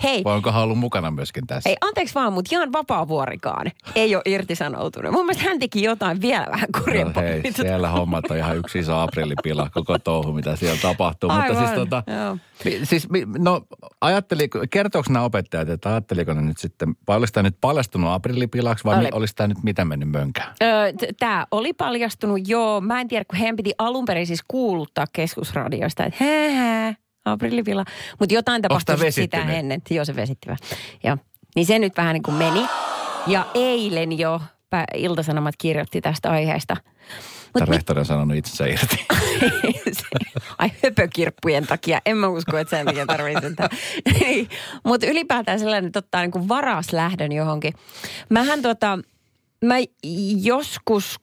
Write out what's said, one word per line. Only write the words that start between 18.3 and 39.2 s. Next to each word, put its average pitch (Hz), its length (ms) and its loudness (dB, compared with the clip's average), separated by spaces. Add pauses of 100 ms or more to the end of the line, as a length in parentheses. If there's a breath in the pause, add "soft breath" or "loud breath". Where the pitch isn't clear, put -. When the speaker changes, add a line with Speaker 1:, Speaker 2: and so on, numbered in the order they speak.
Speaker 2:
vai 107 120 4
Speaker 1:
Oli. 117 80 6
Speaker 2:
mi-, 113 80 0
olisi 110 240 -2
tää 107 100 0
nyt 101 160 -2
mitä 98 220 2
mennyt 76 260 -2
mönkään? 71 380 -2 (140)
Speaker 1:
Ö, 214 360 4
t-, - 200 -4
tää 208 320 0
oli 240 220 0
paljastunut, 220 760 -2
joo. 220 320 2
Mä 226 200 -2
en 247 80 -6
tiedä, 214 160 -2
kun 180 140 -4
heidän 226 180 0
piti 208 220 0
alun 247 260 0
perin 175 220 0
siis 170 220 -2
kuuluttaa 185 640 0
keskusradiosta, - 920 -2
että - 200 0
hää, 302 260 2
hää, 226 440 0 (300)
aprillipila. 214 600 0 (360 loud breath)
Mut 196 120 2
jotain 233 380 2
Speaker 2:
Onks 170 140 2
tää 151 120 2
Speaker 1:
tapahtui 156 160 4
sit - 120 2
sitä - 120 -2
Speaker 2:
vesittynyt? 160 220 0
Speaker 1:
ennen. 139 320 -4
Joo, 160 140 2
se 143 120 -4
vesitti 127 300 -4
vähän. 135 120 -6 (460 loud breath)
Joo. 139 120 2 (400)
Niin 170 100 4
se 214 120 6
nyt 196 180 2
vähän 170 180 2
niin 160 80 -2
kuin 143 120 -4
meni. 165 320 2 (600)
Ja 185 280 2
eilen 208 640 0
jo 165 220 0 (300)
pä-, 170 140 0 (100)
Ilta-Sanomat 151 640 0
kirjoitti 156 420 -2
tästä 156 300 -2
aiheesta. 156 460 0 (680 loud breath)
Mut - 140 -20
Speaker 2:
Tää - 80 2
Speaker 1:
mi- 78 60 4
Speaker 2:
rehtori 78 280 2
on 73 60 2
sanonut 73 300 2
itsensä 76 300 -2
irti. - 400 0 (720)